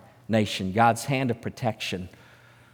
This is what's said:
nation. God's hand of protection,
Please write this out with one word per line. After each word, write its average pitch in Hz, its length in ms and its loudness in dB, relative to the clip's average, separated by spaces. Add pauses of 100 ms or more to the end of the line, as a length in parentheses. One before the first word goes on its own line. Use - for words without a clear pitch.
(280)
nation. 101 440 0
God's 113 340 4
hand 135 240 0
of 113 120 -4
protection, 101 680 -6 (640)